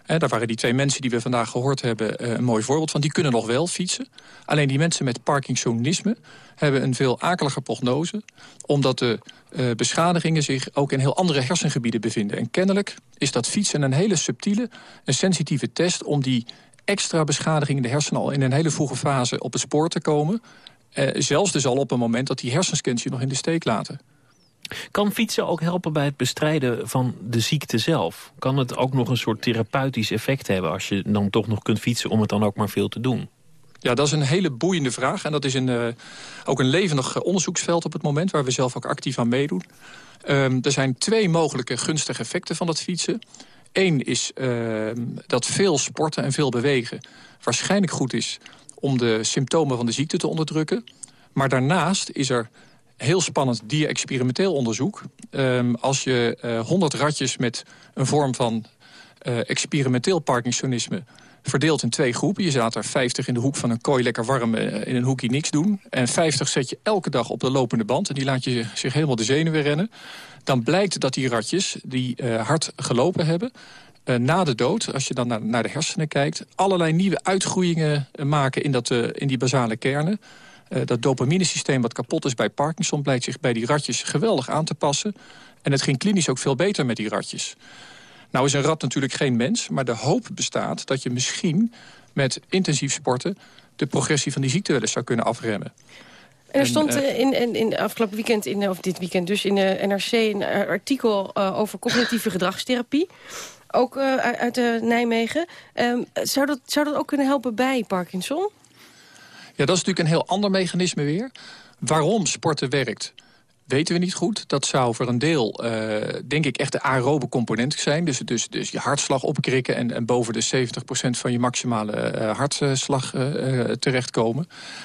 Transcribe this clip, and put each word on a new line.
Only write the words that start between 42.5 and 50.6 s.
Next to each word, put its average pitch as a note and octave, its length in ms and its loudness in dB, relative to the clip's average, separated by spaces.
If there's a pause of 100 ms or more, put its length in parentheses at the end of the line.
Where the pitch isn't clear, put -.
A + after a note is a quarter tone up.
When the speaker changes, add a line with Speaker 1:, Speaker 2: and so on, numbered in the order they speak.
Speaker 1:
van F3 100 -2
dat D#3+ 140 -2
fietsen. F3+ 380 -2 (540)
Eén F3 320 4
is, - 300 -2
ehm, A#2 680 -2 (260)
dat B2+ 200 0
veel F3+ 320 2
sporten D3+ 460 -2
en C#3 80 0
veel C#3+ 160 2
bewegen A#2+ 520 0 (420)
waarschijnlijk F#3 500 2
goed C3 200 -2
is... - 260 -4 (360)
om C3+ 240 0
de A2+ 260 2
symptomen C#3+ 520 2
van A#2+ 100 0
de A#2 60 0
ziekte D3+ 240 0
te E3 100 0
onderdrukken. D#3+ 580 -2 (480)